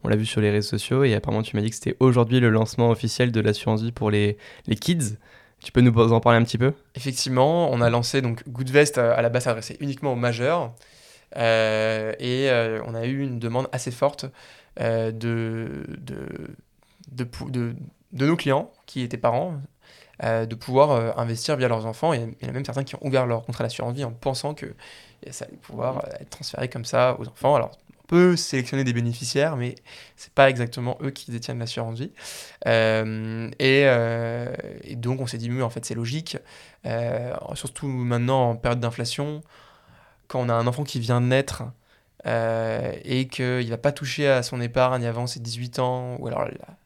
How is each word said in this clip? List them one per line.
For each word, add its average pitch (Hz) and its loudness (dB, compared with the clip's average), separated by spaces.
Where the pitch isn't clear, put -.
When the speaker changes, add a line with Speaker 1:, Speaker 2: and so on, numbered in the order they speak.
Speaker 1:
on 113 -2
l'a 110 4
vu 110 0
sur - -2
les 104 4
réseaux 104 0
sociaux 127 0
et 127 4
apparemment, 107 0
tu - -4
m'as 104 2
dit 110 0
que - -10
c'était - -4
aujourd'hui 120 6
le 120 6
lancement 113 4
officiel 117 0
de 110 2
l'assurance 110 2
vie 117 -2
pour 110 0
les, 104 4
les 117 2
kids. 143 0
Tu - -18
peux 127 6
nous 117 8
en 113 6
parler 117 6
un 117 6
petit 117 -4
peu ? 131 4
Speaker 2:
Effectivement, 135 2
on 120 0
a 117 6
lancé, 120 2
donc, 117 -4
Goodvest, 131 4
euh, 117 4
à 117 2
la 117 4
base 120 0
s'adressait 113 -2
uniquement 139 -2
aux 123 0
majeurs. 120 0
Euh, 110 2
et, 127 0
euh, 113 2
on 117 -8
a 117 -4
eu 135 -2
une 127 -4
demande 120 -2
assez 131 -4
forte, 139 -2
euh, 113 0
de, 113 -4
de, - -12
de 123 -8
pou-, 120 -10
de, 120 -4
de 131 0
nos 165 4
clients 143 0
qui - -10
étaient 120 -6
parents, 135 0
euh, 113 0
de 113 -6
pouvoir, 131 4
euh, 117 2
investir 117 -2
via 127 2
leurs 113 0
enfants. 151 -2
Et 131 0
il 117 -8
y - -6
en 123 -6
a - -8
même 131 -6
certains 135 -4
qui - -12
ont - -8
ouvert 131 4
leur 117 0
contrat 120 -4
d'assurance 117 -4
vie 139 -6
en 117 -6
pensant 135 -4
que - -10
ça - -12
allait - -18
pouvoir, 127 -6
euh, - -12
être 139 -18
transféré - -8
comme 120 -8
ça 123 2
aux 117 -10
enfants. 135 0
Alors, - 0
on - -20
peut 175 6
sélectionner 135 -2
des 123 0
bénéficiaires, 120 0
mais 123 -6
c'est - -20
pas 139 8
exactement 120 -4
eux 139 -4
qui - -16
détiennent 120 -8
l'assurance 113 -6
vie. 135 -8
Euh, 110 0
et, 135 6
euh, 117 0
et - -12
donc, 120 -2
on 131 -4
s'est 120 -6
dit, 117 -6
mais 127 -2
en 113 0
fait, 117 -10
c'est 117 -6
logique. 120 -6
Euh, 120 -4
surtout - -8
maintenant, 123 2
en 113 -2
période 120 -2
d'inflation, 123 -6
quand 131 -4
on 120 0
a 117 2
un 117 2
enfant 123 -2
qui 131 -6
vient 120 2
de 123 2
naître, 131 2
euh, 113 -2
et 127 0
qu'il 123 -2
va 113 -4
pas 143 0
toucher 143 -2
à 127 4
son 123 -6
épargne 123 2
avant 117 -2
ses 120 -8
dix-huit 117 -8
ans, 127 -4
ou - -8
alors - -2
la - -8